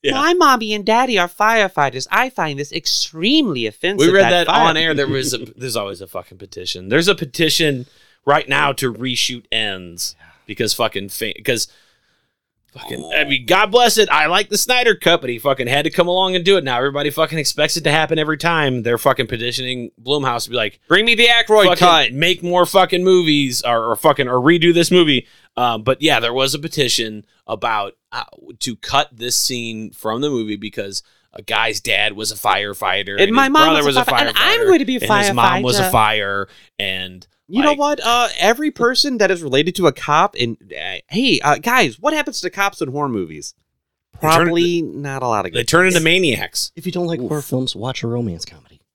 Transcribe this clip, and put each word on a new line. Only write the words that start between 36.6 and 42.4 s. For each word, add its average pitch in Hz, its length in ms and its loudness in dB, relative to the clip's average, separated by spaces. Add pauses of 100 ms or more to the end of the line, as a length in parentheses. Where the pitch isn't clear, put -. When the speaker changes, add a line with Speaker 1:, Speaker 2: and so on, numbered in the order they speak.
Speaker 1:
and 92 480 -8 (200)
Speaker 2:
You 214 140 -2
know 302 100 2
Speaker 1:
like 285 80 0
Speaker 2:
what? 294 240 0
Uh, 240 260 0 (100)
every 240 320 0
person 247 480 0
that 190 100 4
is 170 140 -2
related 151 320 0
to 180 120 0
a 139 40 6
cop, 156 480 0
and, 117 180 -4 (160)
uh, 87 240 -10 (120)
hey, 180 320 0
uh, 151 160 2
guys, 175 420 0
what 285 140 -2
happens 302 280 -4